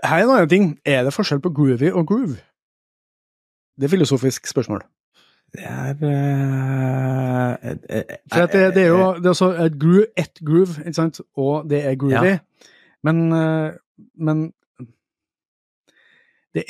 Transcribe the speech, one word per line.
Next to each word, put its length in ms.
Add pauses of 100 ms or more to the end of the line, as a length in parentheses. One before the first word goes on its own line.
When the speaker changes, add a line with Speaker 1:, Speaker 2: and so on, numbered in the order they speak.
Speaker 1:
her 160
er 80
en 80
annen 160
ting. 160 (160)
Er 180
det 80
forskjell 300
på 100
groovy 380
og 160
groove? 320 (1400)
Det 120
er 80
filosofisk 500
spørsmål. 380 (680)
Speaker 2:
Det 80
er, 400
eh, 1700
eh, 60 (240)
eh, 160 (160)
Speaker 1:
For 100
at 100
det, 100 (120)
det 80
er 60
jo, 80 (160)
Speaker 2:
eh, 80
Speaker 1:
det 80
er 60
også 160 (120)
et 160
groove, 280 (100)
et 280
groove, 360
ikke 160
sant? 240 (160)
Og 340
det 160
er 100
groovy. 360
Speaker 2:
Ja. 400 (320)
Speaker 1:
Men, 160 (120)
eh, 440 (380)
men 280 (2250)
det 140